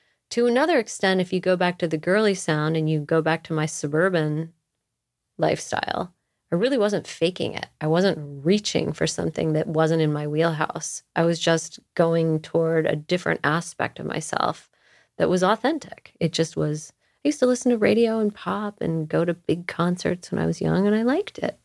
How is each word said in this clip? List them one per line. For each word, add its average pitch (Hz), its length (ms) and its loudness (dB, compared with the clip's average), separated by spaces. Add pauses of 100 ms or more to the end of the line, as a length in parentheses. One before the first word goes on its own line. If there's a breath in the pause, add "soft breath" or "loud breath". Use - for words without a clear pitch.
(320 soft breath)
to 240 140 2
another 277 320 4
extent, 190 440 2
if 180 100 -6
you 185 80 0
go 185 160 2
back 175 220 0
to 170 100 0
the 160 80 -2
girly 196 380 2
sound 160 420 0
and 156 140 0
you 156 100 2
go 160 220 0
back 165 220 0
to 165 100 -6
my 151 100 0
suburban 156 880 -2 (840)
lifestyle, - 760 -2 (380)
I 170 60 0
really 247 220 0
wasn't 208 280 0
faking - 480 -2
it. - 120 -10 (140)
I 156 60 -2
wasn't 156 580 0
reaching 208 480 2
for 160 140 -2
something 160 460 -2
that 156 160 0
wasn't 160 340 2
in 151 100 2
my 151 140 -4
wheelhouse. 156 760 -2 (120)
I 170 100 2
was 170 140 2
just 165 400 0 (160)
going 165 460 2
toward 160 460 0
a 160 100 0
different 165 480 -2
aspect - 560 -2
of - 60 -6
myself - 640 -4 (480 soft breath)
that 165 140 2
was 180 140 2
authentic. - 760 -2
It 160 140 0
just - 240 -2
was, 151 360 -4 (320)
I 285 40 0
used 302 100 0
to 254 80 2
listen 247 240 2
to 233 80 2
radio 220 400 4
and 208 160 0
pop 202 460 -6
and 160 280 -2
go 160 160 0
to 175 100 0
big 175 340 -4
concerts 180 640 -2
when - 80 0
I 165 60 0
was 165 140 -2
young, 165 260 2
and 208 100 2
I 220 60 0
liked 294 360 -2
it. - 260 -6